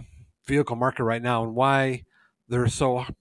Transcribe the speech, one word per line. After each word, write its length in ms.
vehicle 300
market 300
right 160
now 220
and 120
why 480
they're 180
so 380